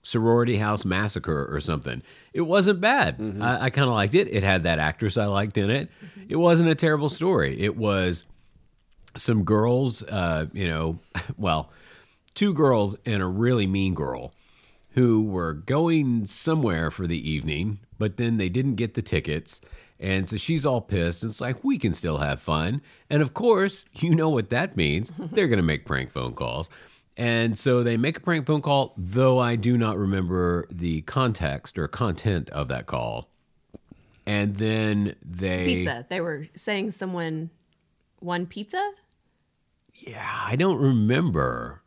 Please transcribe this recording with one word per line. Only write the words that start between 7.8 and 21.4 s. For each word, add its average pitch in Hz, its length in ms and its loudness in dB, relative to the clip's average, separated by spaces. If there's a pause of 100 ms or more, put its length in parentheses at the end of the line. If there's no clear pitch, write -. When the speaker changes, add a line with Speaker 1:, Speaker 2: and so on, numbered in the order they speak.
Speaker 1:
some 110 260 2
girls, 117 600 2
uh, 85 500 -2
you 95 140 -2
know, 80 320 -2 (180)
<laughs> - 200 -10
well, 85 340 -2 (640)
two 202 180 2
girls 120 420 2 (120)
and 104 160 0
a - 20 0
really 110 400 2
mean 95 300 0
girl 64 400 -6 (560)
who 117 320 4
were 92 280 -2
going 127 760 0
somewhere 101 640 0
for 92 160 -4
the 82 240 -2
evening, 78 480 -2 (200)
but 107 180 -2
then 117 220 0
they 98 100 0
didn't 123 280 -2
get 110 180 -4
the 117 80 -4
tickets. 80 580 -6 (400)
And 95 300 -2
so 110 80 -6
she's 151 280 -2
all 127 140 2
pissed. 87 420 -2
And 113 100 -6
it's - 100 -10